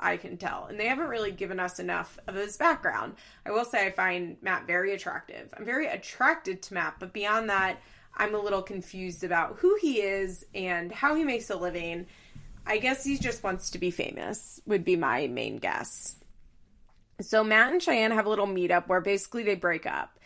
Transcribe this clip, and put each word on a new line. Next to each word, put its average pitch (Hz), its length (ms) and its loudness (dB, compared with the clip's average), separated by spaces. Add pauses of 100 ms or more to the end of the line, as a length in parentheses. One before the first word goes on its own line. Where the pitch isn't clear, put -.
I 180 160 2
can - 180 -10
tell, - 300 -6
and 208 140 -10
they 220 80 0
haven't 269 220 0
really 220 220 -2
given 185 280 -6
us 180 180 -4
enough 175 480 -6
of 202 80 -8
his 208 240 -6
background. - 580 0 (300)
I 196 60 -4
will 233 140 2
say 220 200 2
I 190 60 0
find 180 500 -2
Matt 180 240 -2
very 185 300 2
attractive. - 600 -10
I'm 214 100 -12
very 262 200 -2
attracted 240 800 0
to - 100 -12
Matt, 165 260 -2
but 185 140 -12
beyond 214 380 0
that, 190 280 2 (360)
I'm 208 180 0
a 208 80 0
little 196 220 0
confused 185 600 -8
about 170 360 0
who 392 200 6
he 269 220 2
is 196 420 -2 (120)
and 180 360 -2
how 285 220 4
he 320 100 2
makes 240 280 0
a 196 40 0
living. 175 520 -4 (640)
I 214 100 2
guess 262 260 0
he 277 120 0
just 254 260 -2
wants 185 280 -2
to 180 80 -6
be 180 120 2
famous, - 720 -6
would 190 180 2
be 180 140 4
my 135 300 2
main 117 300 -4
guess. - 600 -2 (1040)
So 220 200 4
Matt 220 300 6
and 359 100 4
Cheyenne 233 300 4
have 214 140 4
a 208 40 0
little 208 160 4
meetup 175 420 2
where 185 120 4
basically 196 440 0
they 202 120 2
break 170 300 0
up. - 400 -6